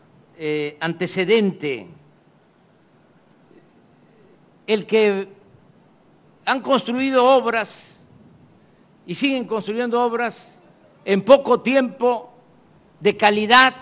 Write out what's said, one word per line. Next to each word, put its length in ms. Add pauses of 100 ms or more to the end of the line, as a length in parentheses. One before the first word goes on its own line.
(360)
eh, 440
antecedente, 1080 (2750)
el 200
que 420 (1160)
han 160
construido 640
obras 840 (1000)
y 80
siguen 300
construyendo 580
obras 580 (440)
en 180
poco 380
tiempo, 720 (680)
de 160
calidad, 640